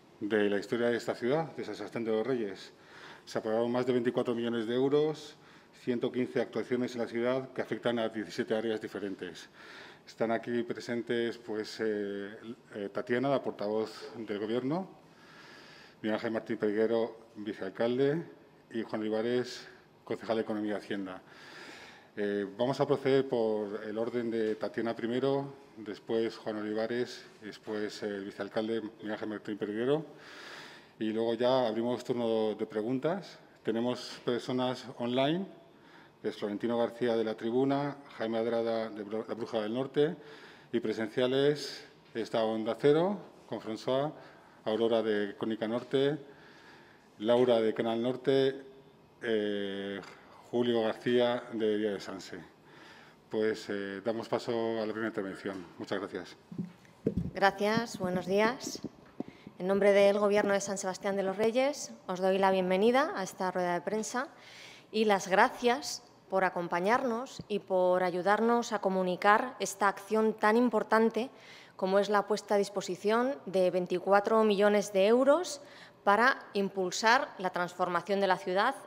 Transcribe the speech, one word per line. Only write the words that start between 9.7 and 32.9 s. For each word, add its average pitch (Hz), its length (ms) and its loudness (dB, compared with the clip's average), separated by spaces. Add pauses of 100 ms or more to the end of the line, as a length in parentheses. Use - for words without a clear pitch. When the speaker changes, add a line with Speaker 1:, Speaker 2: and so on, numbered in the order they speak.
Speaker 1:
Están 113 260 -2
aquí 117 320 -2
presentes, 117 760 -4
pues, 107 420 -6
eh, 101 480 -2 (460)
eh, 101 180 -6
Tatiana, 123 380 0
la 135 120 2
portavoz 107 760 -4
del 107 200 -6
Gobierno, 127 640 -4 (1000)
Miguel 107 140 0
Ángel 113 160 -2
Martín 113 260 -4
Periguero, 113 680 0 (120)
vicealcalde, 113 840 -2 (480)
y 113 120 -4
Juan 110 180 -6
Olivares, 113 680 -2 (380)
concejal 113 320 -4
de 113 60 0
Economía 107 320 -4
y - 20 -4
Hacienda. 95 460 -8 (920)
Eh, 101 320 -2 (120)
vamos 131 200 0
a 143 80 2
proceder 135 400 2
por 107 560 0
el 107 140 -8
orden 117 340 -2
de 110 240 0
Tatiana 113 400 -4
primero, 135 600 0 (240)
después 113 580 -2
Juan 107 220 -6
Olivares, 113 640 -4 (180)
y 110 40 -12
después 104 560 -8
el 101 240 -4
vicealcalde 110 560 -4
Miguel 107 300 -8
Ángel 107 180 -6
Martín 107 260 -6
Periguero, 120 480 0 (920)
y 110 80 -2
luego 113 280 0
ya 123 320 4
abrimos 113 380 -2
turno 113 500 2
de 107 120 -4
preguntas. 131 720 -2 (260)